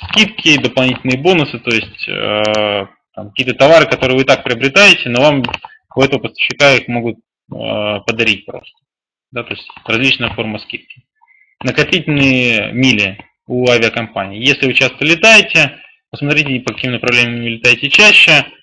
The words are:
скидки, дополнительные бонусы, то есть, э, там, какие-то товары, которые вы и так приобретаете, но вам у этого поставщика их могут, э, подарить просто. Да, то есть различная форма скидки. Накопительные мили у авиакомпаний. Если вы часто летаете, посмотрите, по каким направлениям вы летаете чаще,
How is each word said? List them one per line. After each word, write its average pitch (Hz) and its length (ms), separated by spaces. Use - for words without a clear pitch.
скидки, 208 480
дополнительные 127 640
бонусы, 151 400
то 123 100
есть, - 380
э, 107 800
там, 101 180
какие-то 127 240
товары, 151 320
которые 127 280
вы 135 80
и - 20
так 139 180
приобретаете, 139 640
но 120 120
вам 143 220
у 127 60
этого 139 200
поставщика - 540
их - 120
могут, 120 300
э, 107 920
подарить 113 380
просто. - 340
Да, 120 120
то - 80
есть - 160
различная 120 440
форма 107 300
скидки. - 440
Накопительные 131 1080
мили 110 520
у 123 240
авиакомпаний. 110 680
Если 135 260
вы 127 80
часто 135 320
летаете, 170 720
посмотрите, 143 520
по 127 120
каким 127 200
направлениям 120 500
вы 117 60
летаете 120 400
чаще, 170 580